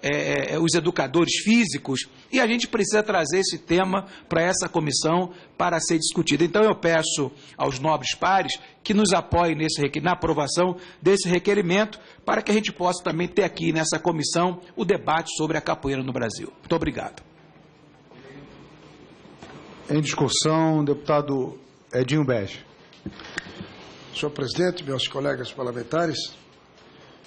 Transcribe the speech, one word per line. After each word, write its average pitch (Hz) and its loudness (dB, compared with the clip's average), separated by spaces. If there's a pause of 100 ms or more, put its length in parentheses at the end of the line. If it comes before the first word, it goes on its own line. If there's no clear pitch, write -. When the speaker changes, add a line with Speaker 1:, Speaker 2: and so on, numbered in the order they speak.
Speaker 1:
eh, 143 -2
eh, 156 -2
os 165 2
educadores 165 0
físicos, 147 0 (220)
e 254 0
a 240 2
gente 233 0
precisa 214 0
trazer 185 0
esse 185 -2
tema 185 0 (200)
pra 170 2
essa 185 0
comissão 160 0 (260)
para 170 2
ser 160 0
discutido. 160 0
Então, 196 4
eu 214 6
peço 160 0 (240)
aos 139 -2
nobres 139 0
pares 180 0 (240)
que 214 2
nos 202 4
apoiem 170 2
nesse 156 -2
requ-, 143 0
na 147 2
aprovação 170 0 (240)
desse 190 4
requerimento, 196 2 (260)
para - 0
que - -6
a 208 4
gente 214 2
possa 180 -2
também 170 0
ter 190 2
aqui 165 0
nessa 156 0
comissão 170 0 (160)
o 226 -2
debate 170 0
sobre 156 0
a 151 -2
capoeira 135 -2
no 131 -4
Brasil. 120 -4 (100)
Muito - -2
obrigado. 156 -4 (2750)
Speaker 2:
Em 151 2
discussão, 156 2
deputado 143 0 (340)
Edinho 135 2
Bege. 113 -2 (1600)
Speaker 3:
Senhor 151 -4
presidente, 175 -2
meus 135 -4
colegas 135 -4
parlamentares, 127 -4 (920)